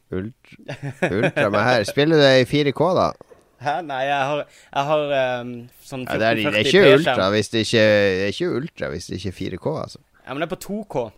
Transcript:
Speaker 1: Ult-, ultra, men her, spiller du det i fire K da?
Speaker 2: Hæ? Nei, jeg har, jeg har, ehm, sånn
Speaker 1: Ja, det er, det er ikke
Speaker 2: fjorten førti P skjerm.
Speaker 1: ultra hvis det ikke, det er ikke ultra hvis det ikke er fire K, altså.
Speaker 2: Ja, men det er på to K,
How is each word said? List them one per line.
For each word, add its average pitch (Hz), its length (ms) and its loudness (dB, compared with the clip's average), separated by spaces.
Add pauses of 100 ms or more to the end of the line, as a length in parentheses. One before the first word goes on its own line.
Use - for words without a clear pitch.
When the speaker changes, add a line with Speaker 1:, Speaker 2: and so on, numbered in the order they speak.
(120)
Speaker 1:
Ult-, - 460 -12 (500)
ultra, 156 420 0
men 101 140 0
her, 123 240 2
spiller 156 320 2
du - 20 6
det 131 200 6
i 123 40 2
fire 143 300 0
K 151 180 0
da? 110 120 2 (560)
Speaker 2:
Hæ? 143 140 -4 (120)
Nei, 131 160 -6
jeg 139 240 -2
har, 147 160 -4
jeg - 460 -8
har, 156 140 2 (120)
ehm, 127 380 -2 (340)
sånn 131 160 -10
Speaker 1:
Ja, - 160 -6
det 110 80 2
er, 113 80 2
det 110 100 -2
er 104 140 0
ikke 107 60 2
Speaker 2:
fjorten - 0 -
førti - 0 -
P - 80 2
skjerm. 185 260 8
Speaker 1:
ultra 123 320 0
hvis 104 180 0
det 113 140 -2
ikke, 110 220 2
det 101 400 2
er 101 80 -4
ikke 175 240 -4
ultra 127 340 -8
hvis 85 160 -10
det 90 140 -10
ikke 98 100 -8
er - 60 -18
fire 95 200 -8
K, 151 180 -6 (100)
altså. - 160 -20 (240)
Speaker 2:
Ja, 127 80 -14
men 147 100 -6
det 165 60 -6
er 185 60 -8
på - 40 -18
to 202 240 -10
K, 131 220 -6 (120)